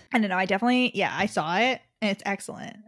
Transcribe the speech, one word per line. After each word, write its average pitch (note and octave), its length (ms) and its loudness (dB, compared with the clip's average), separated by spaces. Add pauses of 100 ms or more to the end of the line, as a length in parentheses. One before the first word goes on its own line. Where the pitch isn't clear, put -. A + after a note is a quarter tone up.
(140)
I A#3 60 4
don't G#3 100 2
know. F#3 80 0
I F#3+ 80 0
definitely, A#3+ 500 2
yeah, F#3 180 0
I F3 120 0
saw F3 320 -2
it, B3 240 2 (200)
and G#3 100 0
it's G3+ 140 -4
excellent. - 520 -8 (100)